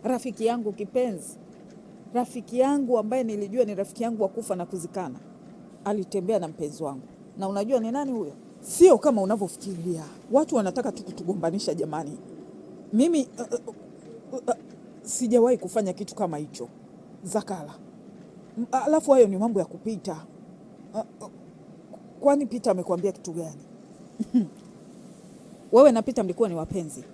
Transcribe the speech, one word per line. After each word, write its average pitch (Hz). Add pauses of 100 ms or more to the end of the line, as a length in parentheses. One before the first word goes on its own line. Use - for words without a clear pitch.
Rafiki 233
yangu 226
kipenzi, 208 (760)
rafiki 240
yangu 262
ambaye 226
nilijua 214
ni 208
rafiki 196
yangu 220
wa -
kufa 214
na 175
kuzikana, 175 (640)
alitembea 202
na 175
mpenzi 151
wangu. 139 (300)
Na 190
unajua 208
ni 226
nani 277
huyo? 196 (280)
Sio 339
kama 220
unavyofikiria. 185 (280)
Watu 302
wanataka 214
tu -
kutugombanisha 175
jamani. 156 (760)
Mimi, 285 (120)
uh, 240
uh, - (580)
uh, 262
uh, - (460)
sijawahi 240
kufanya 190
kitu 190
kama 175
hicho, 127 (560)
Zakala. 175 (840)
M-, 233
alafu 302
hayo 254
ni 196
mambo 214
ya 170
kupita. 180 (680)
Uh, 214 (220)
uh, 202 (920)
kwani 285
Peter 226
amekuambia 185
kitu -
gani? 160 (720)
<laughs> 220 (1200)
Wewe 269
na 226
Peter 233
mlikuwa 190
ni 175
wapenzi. 156 (100)